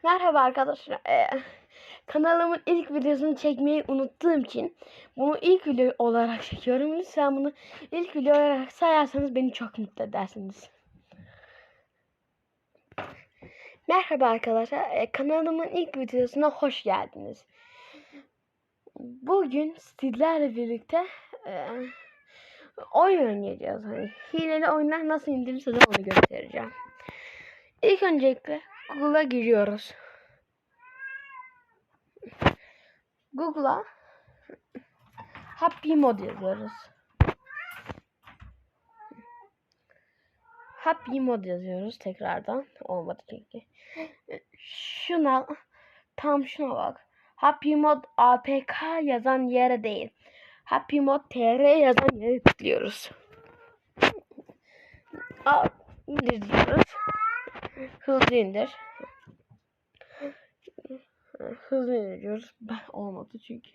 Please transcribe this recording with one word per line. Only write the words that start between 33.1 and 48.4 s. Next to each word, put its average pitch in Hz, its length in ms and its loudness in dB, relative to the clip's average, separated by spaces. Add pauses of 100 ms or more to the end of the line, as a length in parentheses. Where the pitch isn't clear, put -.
Google'a 294 520 -2 (1700)
Happy 320 380 0
Mod 262 240 4
yazıyoruz. 196 540 -8 (4000)
Happy 277 440 -4
Mod 240 240 -2
yazıyoruz 185 540 -8
tekrardan. 208 680 -6 (140)
Olmadı 165 500 -8
çünkü. 226 360 -18 (920)
Şuna, - 880 -2 (680)
tam 285 300 0
şuna 269 280 -6
bak. - 320 -6 (300)
Happy 294 380 2
Mod 294 300 2 (120)
A 247 260 6